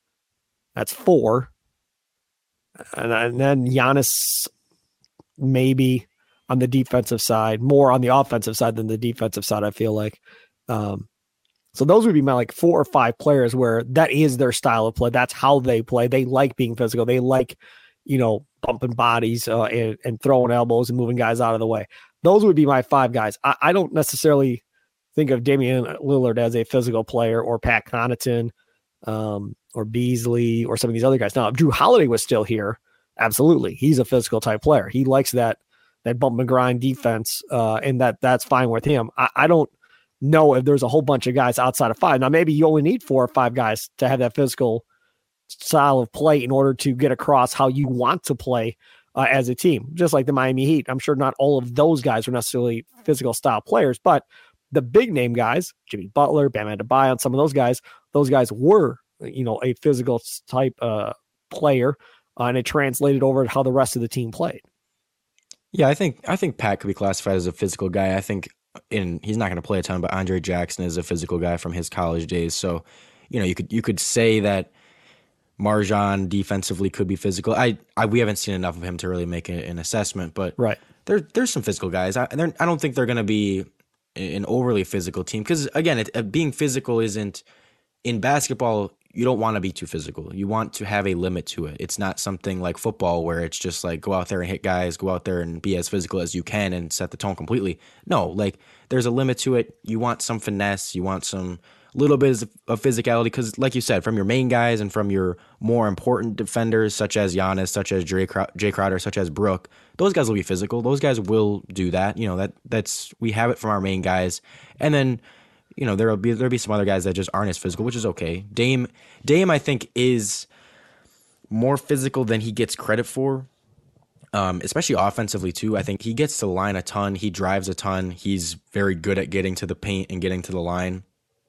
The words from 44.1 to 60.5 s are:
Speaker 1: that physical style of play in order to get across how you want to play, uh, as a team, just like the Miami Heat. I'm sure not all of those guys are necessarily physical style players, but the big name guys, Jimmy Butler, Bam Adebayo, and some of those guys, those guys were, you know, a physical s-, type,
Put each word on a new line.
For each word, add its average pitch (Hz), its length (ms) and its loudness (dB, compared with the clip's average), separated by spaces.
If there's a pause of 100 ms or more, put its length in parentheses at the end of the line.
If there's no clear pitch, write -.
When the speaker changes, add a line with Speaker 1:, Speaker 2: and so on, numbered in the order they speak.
Speaker 1:
that 120 140 0
physical 120 500 0 (640)
style 143 520 2
of 113 120 -4
play 151 300 4
in 120 80 -4
order 135 220 4
to 127 220 -2
get 131 180 2
across 127 400 4
how 135 160 2
you 135 180 0
want 127 380 0
to 143 100 -2
play, 117 420 -2 (380)
uh, 131 160 2
as 131 180 2
a 127 60 -2
team, 135 400 0
just 170 180 2
like 135 140 2
the 143 60 0
Miami 131 340 2
Heat. 147 220 2
I'm 131 100 -4
sure 147 160 -2
not 135 240 0
all 139 180 4
of 123 200 -4
those 151 260 4
guys 117 240 0
are 127 60 -4
necessarily 120 520 -2 (200)
physical 127 280 0
style 113 280 0
players, 156 380 2
but - 260 2 (480)
the 139 100 2
big 196 300 2
name 123 220 0
guys, 120 380 0 (140)
Jimmy 98 220 -10
Butler, 143 400 4
Bam 107 180 -2
Adebayo, 123 460 2
and 120 80 -2
some 127 120 -2
of 131 60 0
those 147 140 2
guys, 127 280 2 (320)
those 143 160 4
guys 127 220 4
were, 135 480 4 (220)
you 120 240 -6
know, 110 180 -2
a 127 120 -2
physical 127 420 0
s-, - 320 -10
type, 131 340 0